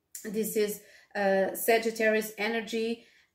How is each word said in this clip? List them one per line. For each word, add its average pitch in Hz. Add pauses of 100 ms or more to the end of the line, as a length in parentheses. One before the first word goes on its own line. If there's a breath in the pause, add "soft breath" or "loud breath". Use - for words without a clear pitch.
(240)
this 214
is, 208 (340 loud breath)
uh, 196
Sagittarius 220
energy, 226 (320 loud breath)